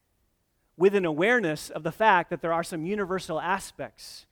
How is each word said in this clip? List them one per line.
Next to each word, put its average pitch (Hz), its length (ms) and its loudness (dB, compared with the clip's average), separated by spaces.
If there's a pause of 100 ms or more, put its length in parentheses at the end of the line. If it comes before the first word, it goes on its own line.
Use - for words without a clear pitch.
(800)
with 196 160 6
an 190 120 2
awareness 170 640 0
of 156 140 -8
the 165 80 -4
fact 196 360 4
that 170 140 -6
there 165 100 0
are 170 100 0
some 165 220 -8
universal 180 560 -4
aspects - 920 -8